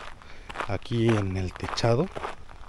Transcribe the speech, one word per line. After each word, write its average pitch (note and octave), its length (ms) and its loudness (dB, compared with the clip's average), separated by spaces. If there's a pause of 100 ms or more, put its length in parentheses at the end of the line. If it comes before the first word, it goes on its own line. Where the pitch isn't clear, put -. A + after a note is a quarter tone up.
(680)
aquí A2+ 420 2
en G2 280 4
el F#2 160 0
techado B2 540 2 (600)